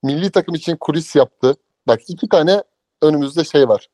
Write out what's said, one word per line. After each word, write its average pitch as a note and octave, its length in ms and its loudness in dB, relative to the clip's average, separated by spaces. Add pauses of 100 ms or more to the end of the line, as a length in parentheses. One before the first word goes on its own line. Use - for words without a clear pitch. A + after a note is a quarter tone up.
Milli D3+ 280 -4
takım F3 240 -2
için D#3+ 220 -6
kulis - 380 -6
yaptı. C3 400 2 (320)
Bak - 200 0
iki F3+ 220 -8
tane F3+ 340 2 (380)
önümüzde D3+ 420 0
şey C#3 260 2
var. G#2 240 0